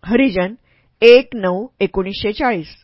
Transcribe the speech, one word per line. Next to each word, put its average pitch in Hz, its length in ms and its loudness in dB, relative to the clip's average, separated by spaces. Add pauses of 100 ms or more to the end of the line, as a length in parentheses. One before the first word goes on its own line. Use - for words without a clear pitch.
हरिजन, 208 500 0 (480)
एक 247 320 6
नऊ 190 320 -4 (140)
एकोणीसशे 196 520 -6
चाळीस. 214 520 -6